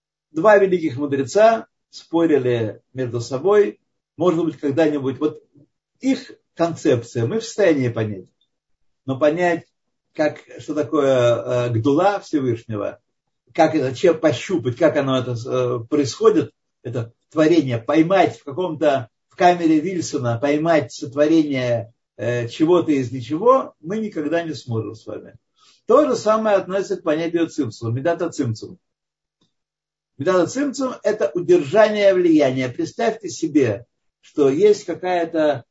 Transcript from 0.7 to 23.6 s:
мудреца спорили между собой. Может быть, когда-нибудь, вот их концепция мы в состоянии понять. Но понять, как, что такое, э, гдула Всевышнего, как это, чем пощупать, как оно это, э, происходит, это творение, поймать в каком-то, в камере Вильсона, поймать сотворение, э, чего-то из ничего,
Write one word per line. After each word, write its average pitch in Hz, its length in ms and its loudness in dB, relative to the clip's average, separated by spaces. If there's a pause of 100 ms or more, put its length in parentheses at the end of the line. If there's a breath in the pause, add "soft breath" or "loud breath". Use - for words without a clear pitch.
мудреца 147 680 0 (240)
спорили 127 920 -2 (120)
между 123 260 -6
собой. 196 600 0 (360)
Может 170 300 0
быть, 156 120 -6
когда-нибудь, 139 640 -2
вот 151 240 -4 (560)
их - 340 -4 (220)
концепция 139 720 -2
мы 208 140 -4
в 220 40 -6
состоянии 151 460 0
понять. 107 380 -6 (800)
Но 135 120 -6
понять, 165 480 0 (480)
как, 151 260 -2 (200)
что 143 160 -10
такое, 143 400 0
э, 120 560 0
гдула 147 480 2
Всевышнего, 110 800 -6 (560)
как 156 180 2
это, 135 220 -2
чем 165 240 2
пощупать, 143 580 -2
как 147 200 2
оно 135 200 0
это, 123 140 -4
э, 123 480 -4 (100)
происходит, 151 600 2 (320)
это 117 280 -8 (200)
творение, 156 480 2
поймать 160 580 2
в - 60 -20
каком-то, 143 640 -2 (200)
в - 60 -20
камере 170 440 4
Вильсона, 147 580 -4
поймать 151 560 0
сотворение, 139 960 0 (240)
э, 120 340 -4
чего-то 160 420 2
из 131 200 0
ничего, 156 680 0